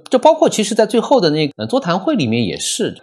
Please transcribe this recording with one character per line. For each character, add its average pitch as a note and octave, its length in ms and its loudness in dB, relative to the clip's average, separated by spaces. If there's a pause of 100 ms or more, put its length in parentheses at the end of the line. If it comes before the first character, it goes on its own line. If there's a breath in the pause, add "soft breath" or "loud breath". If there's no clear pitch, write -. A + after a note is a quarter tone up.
就 - 80 0
包 D4+ 160 6
括 D#4+ 160 2
其 - 140 -2
实 G#3 140 -4
在 G#3+ 100 4
最 A3+ 140 0
后 C4+ 200 2
的 E3+ 100 2
那 D3+ 180 0
个， - 80 -12
呃， G#2+ 100 -8
座 B3+ 140 0
谈 F3 180 -2
会 D4 160 -2
里 D3 140 0
面 A2+ 180 0
也 D2+ 100 -6
是。 - 460 -4